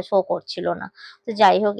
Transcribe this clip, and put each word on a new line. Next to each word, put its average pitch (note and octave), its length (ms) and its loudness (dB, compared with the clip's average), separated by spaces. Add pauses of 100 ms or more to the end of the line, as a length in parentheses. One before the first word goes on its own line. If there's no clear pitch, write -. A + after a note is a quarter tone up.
শো G3+ 120 2
করছিল F3+ 520 -6
না। F#3 140 -10 (320)
তো - 140 -12
যাই G3 300 4
হোক G#3 160 0